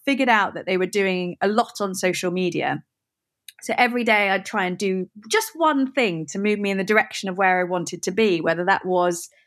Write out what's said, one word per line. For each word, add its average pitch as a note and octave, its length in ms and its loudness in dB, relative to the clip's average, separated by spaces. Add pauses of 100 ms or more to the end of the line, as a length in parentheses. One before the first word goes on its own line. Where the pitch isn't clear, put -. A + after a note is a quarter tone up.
figured C4+ 240 2
out G#3 260 2
that - 120 -8
they F#3+ 100 0
were F#3 100 2
doing F#3 540 0
a G3 60 2
lot G#3+ 340 0
on G3 140 -4
social F#3 380 -2
media. D3+ 500 -2 (800)
So - 180 -6
every A#3+ 240 2
day G#3+ 260 2
I'd F#3+ 160 0
try G3+ 200 -2
and F3+ 120 -2
do F#3+ 320 -2 (220)
just A4 240 0
one D4 380 2
thing F3 380 -2
to G3 100 -6
move G#3 180 0
me G3+ 140 -2
in F#3+ 60 -2
the G3 60 -2
direction G#3 440 0
of F#3 100 -4
where F#3 220 4
I F3 100 -2
wanted F3 320 -4
to - 80 -2
be, F#3 300 2
whether E3 240 0
that F#3 200 2
was, F3+ 460 0 (160)